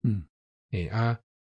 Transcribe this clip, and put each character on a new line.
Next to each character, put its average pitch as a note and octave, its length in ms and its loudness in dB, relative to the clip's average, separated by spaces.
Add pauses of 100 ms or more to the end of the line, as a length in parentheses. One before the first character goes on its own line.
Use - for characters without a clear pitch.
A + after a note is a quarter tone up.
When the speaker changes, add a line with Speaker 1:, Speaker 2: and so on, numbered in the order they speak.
Speaker 1:
嗯。 G#2 200 0 (480)
Speaker 2:
诶， F2 180 -2
啊， A2+ 300 0 (400)